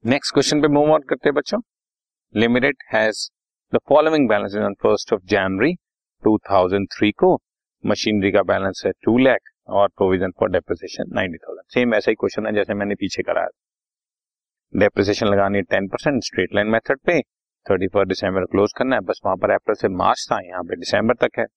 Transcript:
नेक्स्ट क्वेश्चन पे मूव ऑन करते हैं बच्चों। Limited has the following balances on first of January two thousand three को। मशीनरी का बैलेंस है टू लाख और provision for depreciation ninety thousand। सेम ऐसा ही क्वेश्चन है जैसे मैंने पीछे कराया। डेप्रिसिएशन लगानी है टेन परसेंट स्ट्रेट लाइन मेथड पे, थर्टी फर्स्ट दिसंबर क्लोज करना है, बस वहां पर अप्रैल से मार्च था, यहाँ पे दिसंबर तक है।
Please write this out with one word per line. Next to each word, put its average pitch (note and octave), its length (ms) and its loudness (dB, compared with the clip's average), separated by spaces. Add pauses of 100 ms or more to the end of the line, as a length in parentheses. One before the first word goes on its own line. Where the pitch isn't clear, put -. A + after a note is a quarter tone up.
नेक्स्ट C3+ 300 -2
क्वेश्चन C#3+ 280 2
पे D3+ 60 2
मूव D3 240 4
ऑन D3+ 160 2
करते C#3+ 200 -2
हैं C#3 60 0
बच्चों। D3 240 -4 (760)
Limited A#2+ 560 0
has A2 320 0 (500)
the A2+ 160 2
following D3+ 400 4
balances G#2 380 0
on G2+ 180 -4
first G#2+ 280 0
of G2 140 -4
January G2 440 0 (520)
two G#2+ 120 4 (140)
thousand F#2+ 460 2
three G#2 200 2
को। F#3 160 4 (540)
मशीनरी G#2 480 0
का G2 100 4
बैलेंस F#2+ 440 -2
है F#2 60 0 (120)
टू A2+ 140 2
लाख B2+ 320 2 (200)
और G2 180 2 (120)
provision F#2 360 0
for G2+ 140 0
depreciation - 640 -6
ninety F2+ 300 -4
thousand। - 320 -16
सेम A#2+ 200 2
ऐसा G2+ 160 0
ही A2 40 -2
क्वेश्चन G#2+ 320 -6
है G#2+ 80 -4
जैसे G#2 200 -2
मैंने G2+ 200 -2
पीछे F#2+ 280 -6
कराया। F2 260 -2 (1200)
डेप्रिसिएशन G#2 540 0
लगानी G2+ 320 2
है F#2+ 120 -2
टेन G2 180 0
परसेंट B2 360 -2
स्ट्रेट - 300 -4
लाइन G#2 140 0
मेथड A2+ 380 -2
पे, E3+ 140 2 (460)
थर्टी F#2+ 220 0
फर्स्ट G2 200 0
दिसंबर F#2+ 380 -2
क्लोज G2+ 320 2
करना C3 180 0
है, G#2 60 -2
बस F#2+ 240 -6
वहां F#2+ 100 0
पर G2+ 140 -2
अप्रैल G#2 260 0
से A2 120 -2 (100)
मार्च G2+ 340 0
था, G#2 140 -2
यहाँ F2+ 160 -8
पे F2 140 -8
दिसंबर A2+ 500 0
तक - 120 -6
है। A2+ 80 -2 (100)